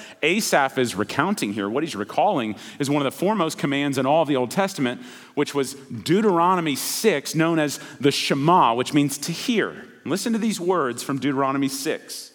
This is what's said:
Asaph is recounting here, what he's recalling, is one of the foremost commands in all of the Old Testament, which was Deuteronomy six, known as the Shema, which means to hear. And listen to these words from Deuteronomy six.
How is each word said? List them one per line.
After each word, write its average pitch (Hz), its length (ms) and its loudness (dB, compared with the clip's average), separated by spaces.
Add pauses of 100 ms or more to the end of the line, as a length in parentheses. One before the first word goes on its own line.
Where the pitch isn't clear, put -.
(220)
Asaph 160 560 2
is 117 180 0
recounting 139 560 0
here, 101 160 -4
what 127 160 -2
he's 139 140 -6
recalling, 120 580 0 (240)
is 139 100 -2
one 143 160 2
of 127 60 0
the - 80 -16
foremost 175 380 0
commands 143 400 -2
in 139 80 0
all 151 160 4
of 147 60 2
the 139 100 2
Old 123 140 0
Testament, 147 500 -2 (340)
which 147 180 0
was 139 200 -2
Deuteronomy 170 1000 2
six, - 600 -2
known 160 240 2
as 147 200 -2 (200)
the 139 120 4
Shema, 151 640 4
which 123 200 -2
means 143 240 2
to - 140 -6
hear. 165 380 0
And - 360 -16
listen 196 280 -2
to 220 60 0
these 208 220 -2
words 147 420 0
from 135 160 -4
Deuteronomy 139 480 0
six. - 680 -6